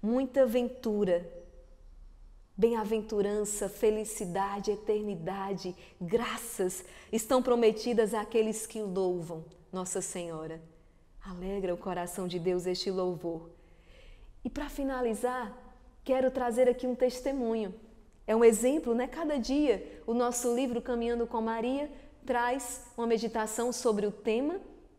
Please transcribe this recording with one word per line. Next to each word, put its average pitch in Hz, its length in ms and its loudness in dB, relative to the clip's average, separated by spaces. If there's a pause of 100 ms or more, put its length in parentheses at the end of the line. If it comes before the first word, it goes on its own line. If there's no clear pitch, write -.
Muita 262 440 4
ventura, 214 840 2 (1300)
bem-aventurança, 208 1120 0
felicidade, 202 1040 -2
eternidade, 196 1040 -4 (240)
graças 214 840 -2 (260)
estão 247 320 2
prometidas 226 680 4
àqueles 220 520 0
que 220 160 -8
louvam 180 600 -2 (260)
Nossa 185 320 -4
Senhora. 165 600 -8 (600)
Alegra 185 520 -4
o 175 40 -2
coração 180 480 -6
de 180 140 -4
Deus 180 260 0
este 180 240 -2
louvor. 175 600 -4 (920)
E 247 80 -6
pra 285 200 -8
finalizar, 247 840 -2 (480)
quero 262 300 2
trazer 247 380 4
aqui 247 180 0
um 254 80 0
testemunho. 240 800 0 (500)
É 214 80 2
um 226 100 6
exemplo, 233 520 6
né? 247 100 2
Cada 302 320 -2
dia 254 680 2
o 233 60 0
nosso 240 420 0
livro 240 260 0
Caminhando 233 460 -2
com 233 140 -2
Maria 240 500 -2 (340)
traz 247 600 -2 (100)
uma 233 100 -2
meditação 226 680 0
sobre 214 320 0
o 208 60 0
tema 269 500 -2 (380)